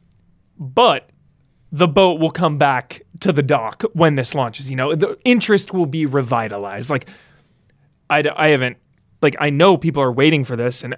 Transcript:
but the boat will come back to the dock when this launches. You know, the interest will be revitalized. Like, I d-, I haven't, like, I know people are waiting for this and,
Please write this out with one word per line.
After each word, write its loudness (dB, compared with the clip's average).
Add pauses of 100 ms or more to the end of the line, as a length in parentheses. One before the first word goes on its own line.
(600)
but 0 (600)
the 2
boat 4
will 2
come -2
back -2 (200)
to 2
the 0
dock -2 (120)
when 2
this -4
launches. -4
You -8
know, -2
the -2
interest 2
will -2
be -4
revitalized. -4
Like, -4 (1000)
I 2
d-, -2
I 2
haven't, 0 (460)
like, 2
I 0
know 4
people -2
are 0
waiting 2
for -8
this -4
and, -12